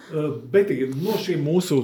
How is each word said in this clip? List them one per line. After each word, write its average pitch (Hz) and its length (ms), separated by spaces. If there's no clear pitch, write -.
Ā, 147 360
Betī, 190 300
no 214 160
šī 180 240
mūsu 147 400